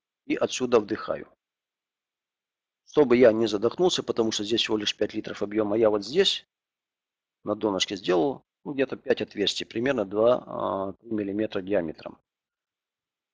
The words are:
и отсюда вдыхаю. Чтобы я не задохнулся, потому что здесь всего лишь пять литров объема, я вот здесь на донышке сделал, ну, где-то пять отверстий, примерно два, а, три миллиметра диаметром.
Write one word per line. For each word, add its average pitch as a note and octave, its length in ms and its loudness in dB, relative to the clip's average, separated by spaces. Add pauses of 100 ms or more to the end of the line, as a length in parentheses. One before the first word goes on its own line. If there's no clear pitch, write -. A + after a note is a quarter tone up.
(240)
и D#3 120 -4
отсюда A#2+ 420 0
вдыхаю. G2+ 500 -6 (1600)
Чтобы B2 300 4
я A#2+ 160 10
не A2 160 2
задохнулся, A#2 540 0
потому A2+ 280 0
что G#2+ 140 -4
здесь G#2+ 180 0
всего A2 140 -2
лишь G#2 200 -4
пять - 180 -4
литров G#2 280 -8
объема, G#2 340 -2
я A2+ 140 4
вот G#2 140 0
здесь E3 420 0 (1000)
на G#2 120 -4
донышке G2+ 400 -2
сделал, C#3+ 480 -2 (200)
ну, - 80 -8
где-то C3 240 -4
пять - 240 -2
отверстий, - 460 -4
примерно A#2 380 -2
два, G#2+ 420 2
а, G2 480 -4
три A#2 160 -16
миллиметра G#2 500 -4
диаметром. F2+ 580 -4 (1160)